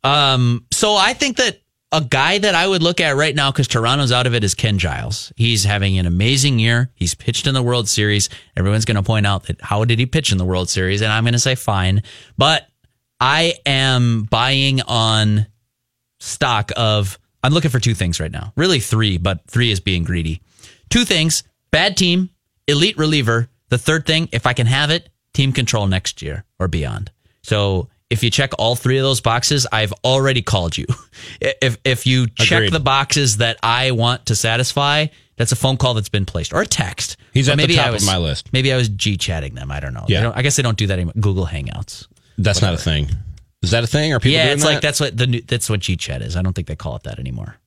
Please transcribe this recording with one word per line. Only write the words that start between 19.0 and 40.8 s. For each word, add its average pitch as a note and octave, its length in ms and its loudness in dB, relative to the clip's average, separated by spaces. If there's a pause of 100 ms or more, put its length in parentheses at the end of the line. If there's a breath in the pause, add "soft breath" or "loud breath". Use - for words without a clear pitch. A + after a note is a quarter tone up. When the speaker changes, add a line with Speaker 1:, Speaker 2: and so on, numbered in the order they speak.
Speaker 1:
but F2+ 300 -2
three A#2+ 240 0
is G2 80 0
being F2+ 240 -2
greedy. E2 380 -4 (500 loud breath)
Two A#3+ 140 2
things, D#3+ 400 0 (260)
bad F3+ 260 2
team, F3+ 340 2 (360)
elite D#3+ 320 0
reliever. B2+ 500 2 (200)
The B2 100 0
third D#3 280 0
thing, D#3+ 260 0
if A#2 120 -4
I B2 100 2
can A#2+ 120 2
have C#3 240 2
it, E3 180 -2 (260)
team C3+ 180 2
control A2+ 340 0
next F#2 340 -4
year D2 220 -8 (160)
or F#2 80 -2
beyond. D#2 460 -4 (320)
So G2+ 440 0 (220)
if A#2 140 0
you A#2 60 2
check C3+ 280 0
all A#2 160 2
three C3 240 0
of C3+ 60 0
those C3+ 160 0
boxes, B2 520 0
I've G#2+ 200 0 (120)
already C3 380 2
called F2 340 0
you. - 140 -6
<laughs> A#2+ 60 0 (440 loud breath)
If, C3 440 -2
if B2+ 240 0
you B2+ 180 2
check A2+ 320 0
Speaker 2:
Agreed. G3 140 2
Speaker 1:
the D#3+ 80 0
boxes C#3 580 0
that A2+ 240 0
I B2 300 0
want A#2+ 340 0
to A2+ 100 0
satisfy, C#3+ 720 0 (300 soft breath)
that's - 160 0
a B2 40 0
phone C3+ 200 0
call B2 180 0
that's G#2+ 140 -4
been G2+ 180 -2
placed - 260 -8
or - 80 0
a G#3+ 60 -2
text. - 500 -4 (160 soft breath)
Speaker 2:
He's C3+ 160 2
Speaker 1:
Or D3 40 4
Speaker 2:
at - 20 4
the D3 80 2
Speaker 1:
maybe D#3+ 140 4
Speaker 2:
top - 100 4
Speaker 1:
I - 20 0
Speaker 2:
of A#2 60 -2
Speaker 1:
was, G2+ 120 0
Speaker 2:
my F#2+ 120 2
list. D#2 340 -4
Speaker 1:
maybe C3 200 2
I C3 40 2
was A#2+ 120 2
G-chatting F2 640 -4
them. B1+ 160 -12
I C#2 100 -8
don't C2+ 140 -10
know. - 140 -12
They G2 60 2
Speaker 2:
Yeah. D#2+ 80 2
Speaker 1:
don't, A#2 140 -2
I C3 60 -2
guess C#3+ 140 0
they C#3 80 0
don't A2+ 120 0
do G2+ 120 0